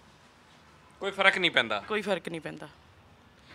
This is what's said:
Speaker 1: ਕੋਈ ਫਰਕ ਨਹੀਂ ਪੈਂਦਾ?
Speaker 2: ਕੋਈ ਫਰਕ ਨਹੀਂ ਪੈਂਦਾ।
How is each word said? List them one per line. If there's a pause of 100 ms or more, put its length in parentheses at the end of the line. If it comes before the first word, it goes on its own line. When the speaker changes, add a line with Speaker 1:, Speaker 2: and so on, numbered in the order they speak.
(1000)
Speaker 1:
ਕੋਈ
ਫਰਕ
ਨਹੀਂ
ਪੈਂਦਾ?
Speaker 2:
ਕੋਈ
ਫਰਕ
ਨਹੀਂ
ਪੈਂਦਾ। (880)